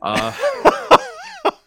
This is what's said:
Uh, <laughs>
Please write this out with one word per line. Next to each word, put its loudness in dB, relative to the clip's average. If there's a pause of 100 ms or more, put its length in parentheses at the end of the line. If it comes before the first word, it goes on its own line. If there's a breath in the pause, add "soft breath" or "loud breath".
Uh, -4
<laughs> 0 (140)